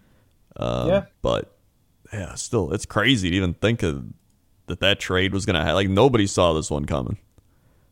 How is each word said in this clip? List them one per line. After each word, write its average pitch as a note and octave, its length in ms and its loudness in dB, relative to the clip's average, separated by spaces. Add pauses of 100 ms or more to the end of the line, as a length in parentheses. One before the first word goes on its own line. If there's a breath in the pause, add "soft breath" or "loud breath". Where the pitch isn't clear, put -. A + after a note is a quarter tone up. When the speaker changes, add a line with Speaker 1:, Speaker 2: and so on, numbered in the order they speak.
(580)
Speaker 1:
Um, A#1+ 320 -2
Speaker 2:
Yeah. F#3+ 160 0 (160)
Speaker 1:
but - 360 -4 (560)
yeah, G#2 220 -8
still, F2+ 360 -2
it's G#2 140 -6
crazy G#2+ 460 2
to F2 40 0
even F#2 200 0
think A#2 280 0
of C#2 220 -4 (640)
that F2 120 -8
that G2 200 2
trade F#2+ 340 0
was G2 120 -4
gonna E2+ 180 0
ha-, E2 100 0
like, G2 160 2
nobody A2 360 4
saw F2+ 280 4
this D#2+ 180 -2
one D2 140 -2
coming. D2+ 320 -4 (760)